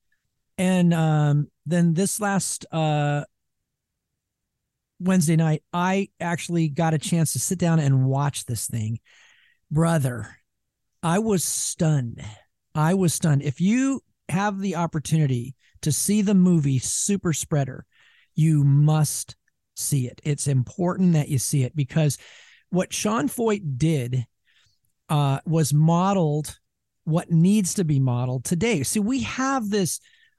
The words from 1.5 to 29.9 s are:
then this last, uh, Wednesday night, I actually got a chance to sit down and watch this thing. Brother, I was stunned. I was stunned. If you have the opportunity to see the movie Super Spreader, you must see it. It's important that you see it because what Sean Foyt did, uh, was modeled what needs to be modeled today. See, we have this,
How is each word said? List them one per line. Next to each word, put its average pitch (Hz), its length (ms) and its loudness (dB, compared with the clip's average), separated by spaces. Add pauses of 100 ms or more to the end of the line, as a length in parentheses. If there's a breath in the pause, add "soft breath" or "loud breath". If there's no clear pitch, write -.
then 170 280 2
this 190 260 -2
last, 196 500 -4
uh, 147 540 0 (1800)
Wednesday 180 340 2
night, 156 380 2
I 190 380 -2 (100)
actually 170 480 -4
got 160 260 -2
a 156 40 0
chance 165 340 -2
to 127 80 -6
sit - 180 -4
down 165 220 2
and 135 240 2
watch 135 400 -2
this - 240 -8
thing. 113 320 -6 (720 soft breath)
Brother, 147 640 -2 (680)
I 170 160 0
was 214 240 0
stunned. 139 840 -2 (520 loud breath)
I 156 180 2
was 185 180 2
stunned. 143 300 0
If 143 180 -6
you 254 440 0 (240)
have 196 320 -2
the 190 160 -4
opportunity 143 800 -2 (260 soft breath)
to 156 100 0
see 208 300 0
the 202 120 2
movie 165 440 4
Super - 540 -2
Spreader, 135 540 -4 (480 soft breath)
you 156 300 4
must 147 720 2 (400)
see 131 300 -2
it. - 180 -14
It's 147 220 -4
important 175 680 0
that 151 140 2
you 143 100 0
see 139 240 0
it 123 120 -4
because 151 440 0 (520 loud breath)
what 180 220 -2
Sean 233 360 -2
Foyt 208 500 -2
did, 127 480 0 (840 soft breath)
uh, 143 360 0
was 156 300 0
modeled 160 840 2 (460)
what 165 260 -2
needs 180 440 4
to 202 100 0
be 151 140 2
modeled 127 460 0
today. 180 400 0
See, 214 160 -2
we 240 220 -2
have 262 460 -4
this, 196 300 -2 (400 soft breath)